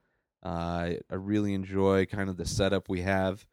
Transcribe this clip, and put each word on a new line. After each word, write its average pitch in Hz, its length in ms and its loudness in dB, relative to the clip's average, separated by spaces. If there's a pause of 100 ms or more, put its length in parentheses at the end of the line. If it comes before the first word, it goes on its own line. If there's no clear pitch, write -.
(400)
Uh, - 80 -12
I, 85 500 -4 (120)
I 95 60 -6
really 101 360 0
enjoy 95 540 2
kind 98 240 -6
of 92 60 -6
the 87 100 -6
setup 98 420 0
we 95 120 -2
have. 95 520 0